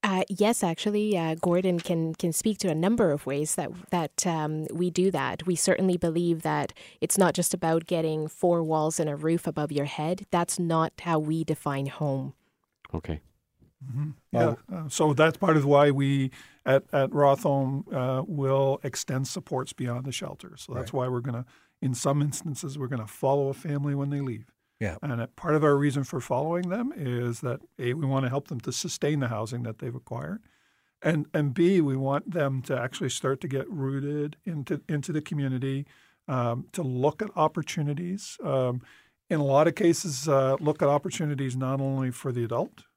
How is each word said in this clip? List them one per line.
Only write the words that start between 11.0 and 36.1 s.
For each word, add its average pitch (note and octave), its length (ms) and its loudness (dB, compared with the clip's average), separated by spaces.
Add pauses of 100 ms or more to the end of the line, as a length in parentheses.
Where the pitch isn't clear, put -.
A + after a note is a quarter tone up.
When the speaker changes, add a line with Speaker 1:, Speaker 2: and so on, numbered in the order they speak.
Speaker 1:
how E3 180 0
we D#3 240 0
define C#3+ 440 -2
home. C3+ 480 -2 (580)
Speaker 2:
Okay. D#2 300 -4 (600)
Speaker 3:
Mm-hmm. C3+ 280 -6 (220)
Speaker 4:
Well C3+ 260 2 (120)
Speaker 3:
Yeah. F#3+ 80 -8
Uh, D#3 120 -8
so D3+ 240 4
that's D#3 240 4
part E3+ 180 4
of C#3+ 80 4
why C#3+ 260 8
we C#3 400 2 (360)
at, C3+ 260 4
at C#3 180 4
Rothholm, C#3 800 2
uh, C3 360 -2
will C3+ 560 2
extend C3+ 440 -4
supports B2+ 460 -6
beyond B2 320 -6
the C3+ 80 -8
shelter. - 460 -10
So - 160 -14
that's B2 180 -8
Speaker 4:
Right. B2+ 120 0
Speaker 3:
why B2+ 40 -2
we're B2 120 -2
gonna, B2 260 -6 (340)
in C3 140 -2
some C#3+ 260 0
instances, C#3+ 580 -4
we're C3 100 -6
gonna A#2 180 -6
follow C#3 420 0
a C#3 60 -4
family C#3+ 400 -4
when C#3 160 -2
they C#3+ 100 -2
leave. A#2 300 -8 (300)
Speaker 4:
Yeah. G2 220 -4
Speaker 3:
And C#3+ 180 -4
a A2+ 80 -6
part - 260 -2
of D3+ 80 4
our D3 140 6
reason C#3+ 280 2
for C3 160 -6
following D#3+ 480 -2
them A#3 280 -4
is A#2+ 460 -4
that, B2 180 -4 (180)
A, B2 160 -2
we D#3 120 -4
wanna C3+ 240 0
help C#3 180 -4
them B2+ 120 -6
to B2+ 120 -8
sustain D3+ 480 -2
the B2+ 80 0
housing A#2 360 -4
that A2 140 -8
they've B2 160 -8
acquired. C3+ 480 -8 (600)
And, D3+ 320 0
and D3 180 2
B, F3 300 4
we C3+ 140 2
want C#3 340 -2
them C#3 320 -2
to C3 160 -2
actually B2 320 -4
start C3+ 320 -2
to - 60 -6
get C3 220 -4
rooted C#3+ 640 -4 (100)
into, D3 420 -4
into D3+ 240 -2
the D3+ 100 0
community, C3+ 640 -2 (400)